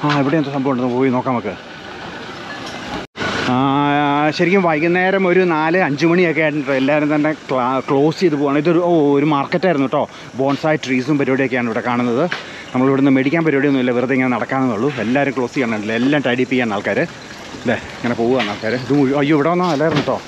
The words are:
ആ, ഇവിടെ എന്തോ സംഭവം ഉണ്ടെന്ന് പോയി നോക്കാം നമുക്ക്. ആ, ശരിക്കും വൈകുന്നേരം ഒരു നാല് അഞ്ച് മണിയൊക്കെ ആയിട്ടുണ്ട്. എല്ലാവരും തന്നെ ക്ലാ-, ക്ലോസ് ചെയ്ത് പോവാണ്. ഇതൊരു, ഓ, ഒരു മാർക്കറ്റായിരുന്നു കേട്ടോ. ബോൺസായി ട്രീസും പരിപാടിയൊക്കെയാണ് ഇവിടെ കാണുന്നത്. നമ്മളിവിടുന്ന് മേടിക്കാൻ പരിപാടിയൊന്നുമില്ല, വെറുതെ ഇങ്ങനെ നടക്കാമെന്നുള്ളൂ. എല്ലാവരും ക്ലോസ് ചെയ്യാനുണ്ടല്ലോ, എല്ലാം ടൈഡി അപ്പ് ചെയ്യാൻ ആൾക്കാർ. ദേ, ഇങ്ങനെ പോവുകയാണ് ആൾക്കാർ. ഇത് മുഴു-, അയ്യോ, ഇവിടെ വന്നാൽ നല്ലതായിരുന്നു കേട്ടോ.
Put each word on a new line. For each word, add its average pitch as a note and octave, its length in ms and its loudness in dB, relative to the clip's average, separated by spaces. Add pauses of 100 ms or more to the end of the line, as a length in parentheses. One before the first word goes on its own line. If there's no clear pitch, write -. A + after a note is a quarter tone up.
ആ, D3 160 2
ഇവിടെ C#3 180 2
എന്തോ C#3 140 0
സംഭവം C#3 220 0
ഉണ്ടെന്ന് B2 220 0
പോയി C3+ 140 2
നോക്കാം B2+ 240 0
നമുക്ക്. B2 220 -4 (2000)
ആ, C#3+ 840 2
ശരിക്കും F3+ 280 2
വൈകുന്നേരം F3 640 2
ഒരു F3 120 4
നാല് E3 380 2
അഞ്ച് D3 280 0
മണിയൊക്കെ E3 360 2
ആയിട്ടുണ്ട്. D3 300 0
എല്ലാവരും D3 440 2
തന്നെ D3+ 160 2
ക്ലാ-, C3 480 -2 (100)
ക്ലോസ് D3 300 2
ചെയ്ത് E3 160 2
പോവാണ്. C#3+ 220 0
ഇതൊരു, D#3+ 220 2
ഓ, E3 340 4
ഒരു C#3+ 120 4
മാർക്കറ്റായിരുന്നു D3+ 640 0
കേട്ടോ. B2+ 220 0 (260)
ബോൺസായി C#3 500 0
ട്രീസും C3 320 0
പരിപാടിയൊക്കെയാണ് B2+ 480 0
ഇവിടെ A#2 140 -2
കാണുന്നത്. A#2+ 500 0 (460)
നമ്മളിവിടുന്ന് C3+ 360 4
മേടിക്കാൻ C3+ 320 2
പരിപാടിയൊന്നുമില്ല, C#3 480 2
വെറുതെ B2 220 0
ഇങ്ങനെ C3 160 2
നടക്കാമെന്നുള്ളൂ. B2 680 0
എല്ലാവരും C3 380 0
ക്ലോസ് B2 160 -2
ചെയ്യാനുണ്ടല്ലോ, A2+ 420 -2
എല്ലാം C3+ 300 2
ടൈഡി B2 160 0
അപ്പ് B2 100 0
ചെയ്യാൻ B2 220 0
ആൾക്കാർ. G2+ 220 -2
ദേ, - 760 -6
ഇങ്ങനെ - 420 -6
പോവുകയാണ് A#2 340 0
ആൾക്കാർ. G#2 240 -4
ഇത് B2+ 200 -2
മുഴു-, C#3 220 2
അയ്യോ, D3 200 2
ഇവിടെ C#3+ 140 2
വന്നാൽ F3+ 180 0
നല്ലതായിരുന്നു D3+ 360 0
കേട്ടോ. A2+ 240 -2